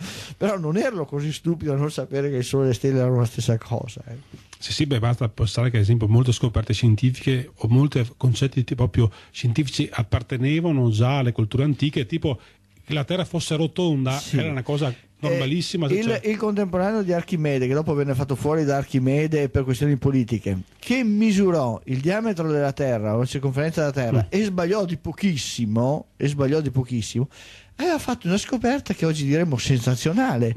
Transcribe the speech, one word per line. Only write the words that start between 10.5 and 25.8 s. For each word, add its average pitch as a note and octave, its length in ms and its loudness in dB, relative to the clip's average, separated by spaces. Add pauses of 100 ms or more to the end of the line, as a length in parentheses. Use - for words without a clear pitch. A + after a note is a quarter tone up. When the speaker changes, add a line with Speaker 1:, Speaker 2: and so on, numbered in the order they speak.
Speaker 2:
già A#2+ 300 2
alle B2 140 2
culture A#2 320 0
antiche, C#3+ 420 0
tipo D#3+ 340 -2 (440)
che D3 100 -6
la C#3+ 100 -2
Terra F3 200 -2
fosse - 300 -4
rotonda D3+ 640 0
Speaker 1:
Sì. C#3+ 200 -2
Speaker 2:
era - 120 0
una C3 140 -4
cosa C#3+ 280 -2 (280)
normalissima, D3+ 640 -2
Speaker 1:
Eh, C#3 80 2
il, G#3+ 100 0
Speaker 2:
cioè A3+ 200 0
Speaker 1:
il G#3+ 120 0
contemporaneo G3+ 680 -2
di F3+ 80 0
Archimede, D3+ 560 0
che C3 60 0
dopo D#3 200 0
venne C#3+ 220 0
fatto C3+ 180 -2
fuori D3+ 300 0
da C#3 120 2
Archimede C#3 720 0
per C#3 140 0
questioni C3 340 0
politiche, A2+ 680 0 (180)
che B3 240 0
misurò F#3+ 800 2
il C3 160 -4
diametro F3 500 -2
della C#3+ 220 0
Terra A2+ 420 0
o A2+ 40 2
la B2 60 2
circonferenza C#3+ 580 -2
della C#3+ 100 0
Terra B2+ 320 0
Speaker 2:
Mm. - 60 -4
Speaker 1:
e G3+ 120 0
sbagliò F#3+ 420 0
di E3+ 120 -4
pochissimo, B2+ 1120 -2 (100)